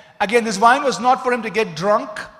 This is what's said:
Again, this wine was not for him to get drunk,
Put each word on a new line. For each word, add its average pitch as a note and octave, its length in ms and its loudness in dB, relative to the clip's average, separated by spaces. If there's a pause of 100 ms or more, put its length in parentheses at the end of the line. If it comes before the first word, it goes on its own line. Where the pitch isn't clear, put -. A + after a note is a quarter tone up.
(200)
Again, A3 240 2
this G#3 160 -4
wine B3 240 4
was A3 160 -2
not B3+ 240 0
for C4 80 0
him A#3+ 120 -2
to A3 60 -6
get G3 240 -4
drunk, G#3 460 -2 (200)